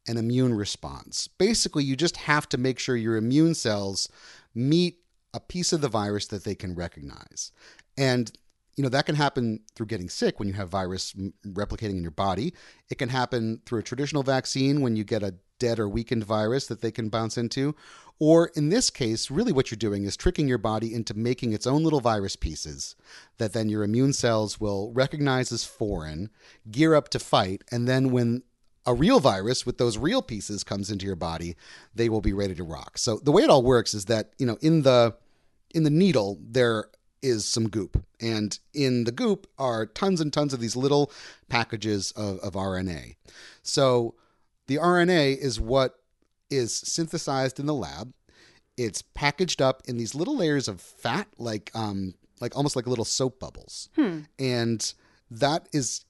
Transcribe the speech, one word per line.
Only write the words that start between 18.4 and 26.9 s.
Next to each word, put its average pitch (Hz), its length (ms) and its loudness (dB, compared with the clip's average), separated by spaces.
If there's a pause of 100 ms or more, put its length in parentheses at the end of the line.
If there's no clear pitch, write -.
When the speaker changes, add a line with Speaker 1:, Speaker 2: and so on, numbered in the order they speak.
Speaker 1:
in 147 120 2
this 226 220 2
case, 113 420 -2
really 202 220 0
what 135 180 0
you're 113 60 -8
doing 101 260 -2
is 98 140 -4
tricking 165 320 0
your 123 80 2
body 110 360 -2
into 117 200 -6
making 117 400 -2
its 104 120 -6
own 143 180 2
little 151 180 2
virus 107 340 0
pieces 76 640 -8 (400)
that 110 160 -4
then 110 160 0
your 107 140 0
immune 120 280 2
cells 113 480 0
will 104 320 -4
recognize 131 600 0
as 113 100 -4
foreign, 87 680 -6 (400)
gear 156 240 4